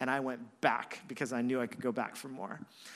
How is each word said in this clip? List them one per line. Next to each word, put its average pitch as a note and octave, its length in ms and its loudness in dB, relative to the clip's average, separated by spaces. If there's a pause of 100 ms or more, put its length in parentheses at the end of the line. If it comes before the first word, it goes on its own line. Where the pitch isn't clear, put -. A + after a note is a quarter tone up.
and C3 100 2
I C#3 80 4
went B2 420 -4
back A#2+ 460 4
because B2 260 -2
I A#2+ 80 2
knew B2+ 200 4
I A#2 80 0
could - 120 -10
go B2 120 2
back A2 240 -2
for - 100 -10
more. C3 340 -8 (360)